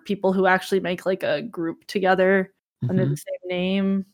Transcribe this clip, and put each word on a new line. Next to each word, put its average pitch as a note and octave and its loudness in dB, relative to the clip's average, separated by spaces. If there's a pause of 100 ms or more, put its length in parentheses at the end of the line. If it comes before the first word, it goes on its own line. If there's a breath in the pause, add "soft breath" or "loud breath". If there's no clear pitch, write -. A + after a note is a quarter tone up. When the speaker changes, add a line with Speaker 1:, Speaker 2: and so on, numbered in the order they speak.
Speaker 1:
people F#3+ 0
who F#3+ 4
actually F#3 2
make, F3 -4
like, F#3 -2
a D3 -2
group E3 -8
together F#3+ 2 (360)
under - 2
Speaker 2:
Mm-hmm. C3+ 2
Speaker 1:
the D3 -2
same C#5 -10
name. F#3+ -2